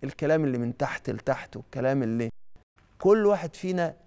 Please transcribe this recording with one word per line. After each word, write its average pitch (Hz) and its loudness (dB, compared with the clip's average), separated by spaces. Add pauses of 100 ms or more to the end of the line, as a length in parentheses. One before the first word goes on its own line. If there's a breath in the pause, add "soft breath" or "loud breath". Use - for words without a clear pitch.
الكلام 151 0
اللي 131 0
من 120 -2
تحت - -6
لتحت، - -4
والكلام 131 -2
اللي 113 -2 (680)
كل 208 6
واحد 175 0
فينا 180 -2 (100)